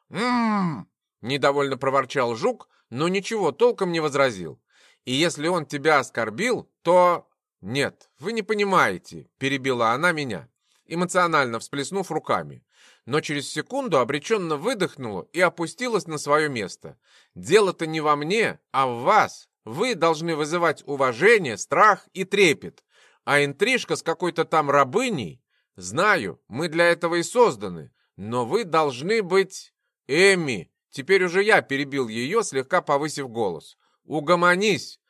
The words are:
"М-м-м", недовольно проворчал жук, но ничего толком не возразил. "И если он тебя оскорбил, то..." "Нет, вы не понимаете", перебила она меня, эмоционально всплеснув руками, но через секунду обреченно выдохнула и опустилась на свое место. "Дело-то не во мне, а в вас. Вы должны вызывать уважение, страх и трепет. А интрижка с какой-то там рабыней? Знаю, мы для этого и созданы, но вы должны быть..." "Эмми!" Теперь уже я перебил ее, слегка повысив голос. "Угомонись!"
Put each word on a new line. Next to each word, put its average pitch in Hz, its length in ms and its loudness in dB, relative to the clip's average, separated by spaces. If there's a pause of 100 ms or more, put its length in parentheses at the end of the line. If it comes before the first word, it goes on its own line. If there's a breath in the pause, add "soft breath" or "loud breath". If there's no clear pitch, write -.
"М-м-м", 208 800 -2 (320)
недовольно 139 560 0
проворчал 131 580 0
жук, 208 320 -2 (220)
но 135 180 -2
ничего 190 440 -2
толком 196 400 2
не 170 80 0
возразил. 127 600 0 (460 soft breath)
"И 123 80 -4
если 147 340 0
он 170 180 0
тебя 147 340 2
оскорбил, 123 680 -4 (120)
то..." 175 480 4 (320)
"Нет, 120 480 -6 (100)
вы 180 140 -8
не 226 80 -4
понимаете", 170 960 0
перебила 131 540 0
она 156 200 0
меня, 127 380 -6 (360)
эмоционально 165 760 0
всплеснув 160 520 -6
руками, 80 520 -4 (420 soft breath)
но 139 160 -2
через 143 280 -6
секунду 190 500 -2
обреченно 151 580 -2
выдохнула 151 760 -6
и 156 60 -4
опустилась 180 680 -2
на 156 100 -8
свое 147 320 2
место. 95 480 -8 (380 soft breath)
"Дело-то 170 520 2
не 160 140 -4
во 147 140 2
мне, 156 440 -2 (120)
а 131 160 2
в 120 140 -4
вас. 165 480 2 (160)
Вы 196 300 -4
должны 165 400 0
вызывать 156 500 -2
уважение, 139 720 2
страх 190 560 4
и 143 100 -4
трепет. 175 600 0 (420 soft breath)
А 143 180 2
интрижка 180 520 -2
с - 80 -8
какой-то 165 420 -2
там 156 240 0
рабыней? 143 720 0 (340)
Знаю, 117 720 -2
мы 143 200 -6
для 165 180 2
этого 170 300 2
и 170 80 0
созданы, 104 680 0 (240)
но 117 300 -4
вы 196 180 -2
должны 156 600 0
быть..." 190 500 -2 (340)
"Эмми!" 160 640 2 (200)
Теперь 185 320 0
уже 180 200 2
я 208 180 4
перебил 139 460 -4
ее, 127 340 -2
слегка 165 400 -2
повысив 143 480 -2
голос. 101 480 -4 (280)
"Угомонись!" 175 920 0 (100)